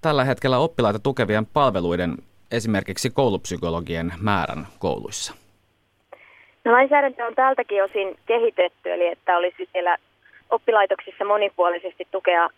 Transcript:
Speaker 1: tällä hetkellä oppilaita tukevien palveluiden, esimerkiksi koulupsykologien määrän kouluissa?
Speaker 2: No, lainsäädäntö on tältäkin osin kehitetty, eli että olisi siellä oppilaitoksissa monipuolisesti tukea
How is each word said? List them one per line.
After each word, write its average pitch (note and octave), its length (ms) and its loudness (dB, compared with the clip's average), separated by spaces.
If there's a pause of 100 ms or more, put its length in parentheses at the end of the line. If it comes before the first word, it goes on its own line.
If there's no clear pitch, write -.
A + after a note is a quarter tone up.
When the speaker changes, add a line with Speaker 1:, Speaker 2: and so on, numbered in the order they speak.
Speaker 1:
tällä D3 220 2
hetkellä C3 340 0
oppilaita A#2+ 420 0
tukevien A2 460 0
palveluiden, F2 720 0 (340)
esimerkiksi A2 580 -2
koulupsykologien E2+ 1120 -2
määrän F2 460 -2 (120)
kouluissa? - 540 -6 (1300)
Speaker 2:
No, A#3 60 4
lainsäädäntö C4 540 4
on A3+ 100 -8
tältäkin B3+ 480 0
osin G3 420 -6
kehitetty, F3+ 640 0
eli F3 160 0
että F3 300 -2
olisi F3+ 340 -4
siellä F3+ 260 0 (520)
oppilaitoksissa G3+ 760 0
monipuolisesti F#3 840 -2
tukea F3 460 2